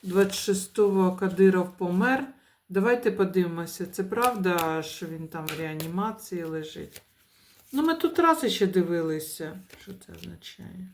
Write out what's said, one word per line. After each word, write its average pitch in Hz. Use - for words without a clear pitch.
двадцять 190
шостого 190
Кадиров 185
помер. 214
Давайте 226
подивимося, 180
це 190
правда, 185
що 156
він 160
там 160
в 156
реанімації 170
лежить? 156
Ну, 277
ми 320
тут 320
раз 330
іще 202
дивилися. 170
Що 190
це 175
означає? 175